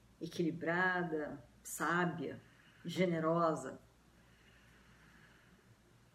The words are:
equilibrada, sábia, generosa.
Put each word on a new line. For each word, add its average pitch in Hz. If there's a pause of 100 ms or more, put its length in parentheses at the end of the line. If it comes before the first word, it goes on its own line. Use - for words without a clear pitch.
(200)
equilibrada, 165 (180)
sábia, 156 (420)
generosa. 165 (2250)